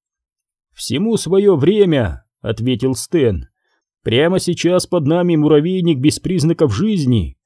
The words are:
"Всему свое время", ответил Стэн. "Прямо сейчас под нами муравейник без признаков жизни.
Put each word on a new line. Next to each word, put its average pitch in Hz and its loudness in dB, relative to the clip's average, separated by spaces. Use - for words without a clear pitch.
"Всему 196 -4
свое 190 2
время", 147 2
ответил 117 -2
Стэн. 117 -2
"Прямо 160 0
сейчас 175 -2
под 165 -2
нами 175 0
муравейник 156 2
без 143 0
признаков 165 0
жизни. 127 -2